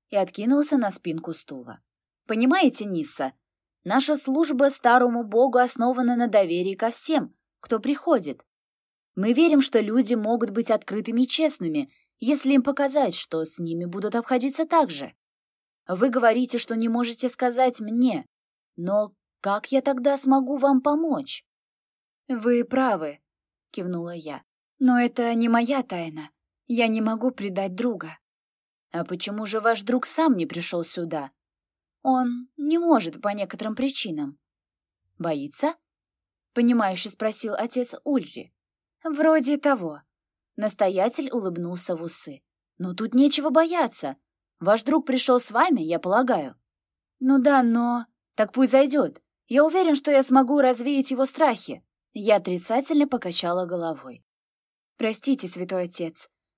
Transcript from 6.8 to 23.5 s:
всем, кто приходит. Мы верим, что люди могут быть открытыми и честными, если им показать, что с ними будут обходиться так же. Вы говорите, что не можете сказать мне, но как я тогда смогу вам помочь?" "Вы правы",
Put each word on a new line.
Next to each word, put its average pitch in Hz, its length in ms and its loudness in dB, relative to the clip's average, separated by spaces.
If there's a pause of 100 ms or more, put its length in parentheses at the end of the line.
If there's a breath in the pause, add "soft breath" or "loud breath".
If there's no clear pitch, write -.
всем, 240 440 -2 (260)
кто 220 200 -2
приходит. 233 640 0 (680)
Мы 208 180 2
верим, 302 280 6
что 247 200 2
люди 220 340 0
могут 220 360 0
быть 226 200 -2
открытыми 220 520 -2
и 254 40 2
честными, 175 640 -2 (280 soft breath)
если 269 340 0
им 277 100 6
показать, 277 520 0
что 160 300 -6
с - 140 -10
ними 170 260 -6
будут 196 300 -6
обходиться 262 520 -2
так 320 240 2
же. - 240 -12 (720)
Вы 185 240 0
говорите, 240 480 2
что 233 180 -6
не 226 120 0
можете 233 400 -2
сказать 247 520 0
мне, 226 460 0 (500)
но 202 380 -2 (260)
как 202 320 -4
я 269 100 2
тогда 277 340 0
смогу 269 400 2
вам 269 260 4
помочь?" 294 640 -2 (840)
"Вы 240 360 0
правы", 202 560 -2 (500)